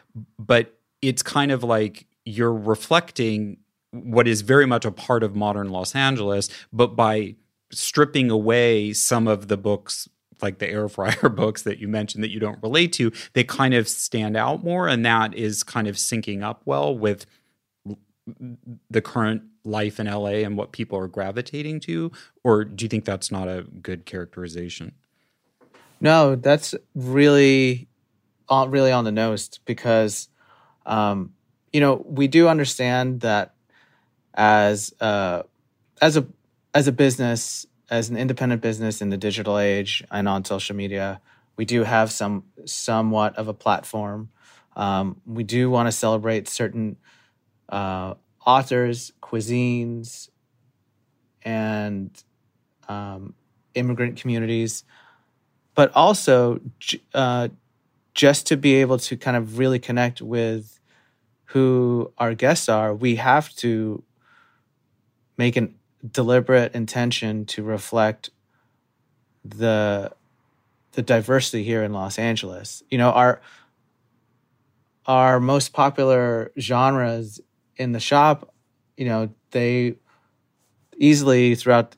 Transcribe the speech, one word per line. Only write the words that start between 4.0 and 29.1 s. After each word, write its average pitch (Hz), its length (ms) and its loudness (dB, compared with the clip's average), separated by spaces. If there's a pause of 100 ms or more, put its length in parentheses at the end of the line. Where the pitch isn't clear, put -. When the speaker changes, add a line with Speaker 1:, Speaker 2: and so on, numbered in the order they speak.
Speaker 1:
is 107 140 0
very 135 240 4
much 120 180 0
a 107 80 -4
part 117 320 -2
of 101 100 -4
modern 101 360 -4
Los 92 260 -8
Angeles, 107 520 -2 (240)
but 113 220 2
by 110 400 0 (380)
stripping 143 580 0
away 110 640 2
some 113 340 0
of 104 220 -2
the 104 80 0
books, 101 520 -6 (320)
like 98 180 -6
the 104 120 -6
air 104 180 -4
fryer 104 400 0
<laughs> - 0 -
books 107 340 -2
that 104 160 -6
you 104 100 -10
mentioned 107 340 -6
that 110 80 -4
you 107 80 -10
don't 107 240 -6
relate 165 300 0
to, 117 180 0 (220)
they 127 100 2
kind 131 320 0
of 113 140 2
stand 107 480 -4
out 123 260 -2
more. 175 240 -2
And 120 180 0
that 113 300 2
is 107 300 -4
kind 110 240 -4
of 98 80 -8
syncing 104 480 -6
up 107 200 -10
well 139 320 -2
with 104 300 -2 (1600)
the 107 140 -2
current 110 400 -2 (220)
life 107 340 -4
in 110 80 -6
L 104 220 -4
A 107 160 -2
and 101 120 -6
what 101 140 -8
people 107 260 -8
are 92 120 -6
gravitating 127 720 -8
to. 165 320 -6 (320)
Or 107 200 4
do 104 200 -8
you 110 40 -4
think 107 160 -2
that's 98 280 -6
not 95 160 -6
a 92 160 -8 (180)
good 90 240 -10
characterization? 87 880 -12 (1080)
Speaker 2:
No, 151 360 6
that's 139 380 2 (200)
really, 135 920 4 (600)
uh, 135 200 4
really 135 240 4
on 120 120 2
the 110 80 -2